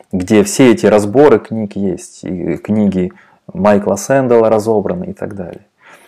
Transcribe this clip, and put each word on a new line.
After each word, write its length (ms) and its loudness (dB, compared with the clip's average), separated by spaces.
где 320 2
все 280 2
эти 160 2
разборы 520 4
книг 360 -10
есть, 480 -8
и 340 -8
книги 560 -2
Майкла 420 0
Сэндала 540 2
разобраны 560 -2
и 80 -12
так 220 -12
далее. 300 -16